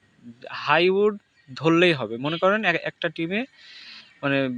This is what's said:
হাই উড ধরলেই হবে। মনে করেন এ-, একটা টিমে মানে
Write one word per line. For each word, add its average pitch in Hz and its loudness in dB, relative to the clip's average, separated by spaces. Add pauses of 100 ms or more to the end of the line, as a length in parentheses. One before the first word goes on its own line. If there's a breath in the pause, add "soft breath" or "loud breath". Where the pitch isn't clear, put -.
(500)
হাই 160 2
উড 202 2 (360)
ধরলেই 165 4
হবে। 117 -4
মনে 147 -4
করেন 202 0
এ-, 170 2
একটা - -6
টিমে 170 -6 (760 loud breath)
মানে 139 0